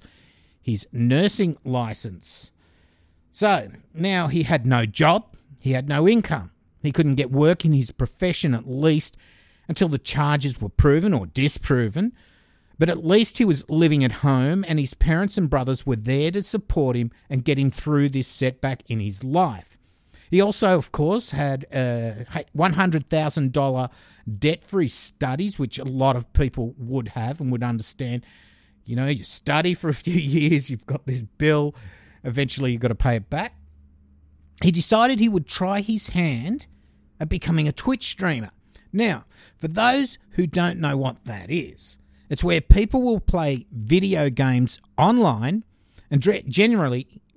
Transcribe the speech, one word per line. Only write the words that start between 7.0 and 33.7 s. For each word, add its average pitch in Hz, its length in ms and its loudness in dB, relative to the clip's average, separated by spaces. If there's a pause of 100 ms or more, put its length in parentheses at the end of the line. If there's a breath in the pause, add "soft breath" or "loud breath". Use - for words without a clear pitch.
get 127 160 -2
work 151 340 2
in 156 80 4
his 131 180 2
profession, 160 640 0
at 117 140 -4
least, 151 500 0 (500 soft breath)
until 170 200 0
the 143 120 -2
charges 143 640 0
were 104 80 -6
proven 160 440 4
or 104 120 -2
disproven. 135 880 0 (680 soft breath)
But 165 100 4
at 165 160 -6
least 208 320 4
he 240 80 4
was 151 240 0
living 156 360 4
at 120 80 0
home, 143 540 0
and 156 120 0
his 135 140 -2
parents 175 440 0
and 175 120 0
brothers 131 360 -2
were 127 120 0
there 135 340 0
to 202 100 -4
support 156 540 -2
him 120 160 -2 (180 soft breath)
and 131 140 -2
get 139 160 0
him 139 120 2
through 143 380 0
this 135 180 -2
setback 131 640 -4
in 110 120 -2
his 98 200 -6
life. 131 560 -2 (540 soft breath)
He 175 80 6
also, 196 380 2
of - 160 -4
course, 175 380 -2
had 139 420 -4
a 120 520 -4 (280)
one 165 200 0
hundred 160 320 0
thousand 151 460 0
dollar 131 380 -2 (480 soft breath)
debt 151 260 0
for 196 160 -4
his 147 140 0
studies, 147 680 -4
which 131 180 -4
a 135 60 -6
lot 131 320 0
of 120 160 -8
people 127 460 0
would 120 320 -6
have 123 320 -8
and 131 100 -2
would 123 120 -4
understand. 120 600 -6 (600 soft breath)
You 117 100 -8
know, 127 120 -2
you 135 180 -4
study 165 480 -2
for 170 160 -4
a 147 40 0
few 175 200 -4
<laughs> 156 260 0
years, 147 320 2
you've 117 140 -10
got - 200 -6
this 123 180 -6
bill, 147 520 0 (480 loud breath)
eventually 131 480 -2
you've 117 100 -2
got 123 80 0
to 113 60 -2
pay 120 220 -2
it 104 120 -8
back. 170 280 -6 (1080)